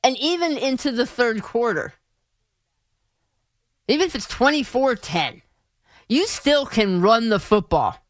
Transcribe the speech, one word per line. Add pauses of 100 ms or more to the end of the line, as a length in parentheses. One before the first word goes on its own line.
And
even
into
the
third
quarter, (1900)
even
if
it's
twenty-four
ten, (680)
you
still
can
run
the
football. (120)